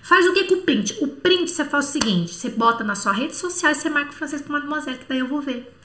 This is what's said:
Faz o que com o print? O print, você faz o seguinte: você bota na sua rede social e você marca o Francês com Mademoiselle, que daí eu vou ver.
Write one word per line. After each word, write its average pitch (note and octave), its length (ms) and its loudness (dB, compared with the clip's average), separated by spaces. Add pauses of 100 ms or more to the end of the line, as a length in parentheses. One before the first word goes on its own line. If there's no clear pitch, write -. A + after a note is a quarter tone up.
Faz F4+ 240 6
o F4+ 60 4
que F#4+ 120 2
com F#4 100 2
o F#4 80 2
print? A3 380 0
O D4+ 60 0
print, F4 420 0
você - 160 -2
faz C#4+ 240 0
o - 40 -2
seguinte: F#3+ 420 0
você B3 160 -6
bota A3+ 320 2
na G#3 140 -2
sua G3 160 0
rede C4 240 -2
social F4 340 0
e D4+ 60 4
você D#4 120 -2
marca C#4+ 220 -2
o - 40 -16
Francês C#4+ 280 -8
com D4 100 -10
Mademoiselle, D4 460 -4
que - 100 -18
daí C4 120 -2
eu B3+ 80 -2
vou C#4+ 120 -2
ver. B3+ 320 -6 (120)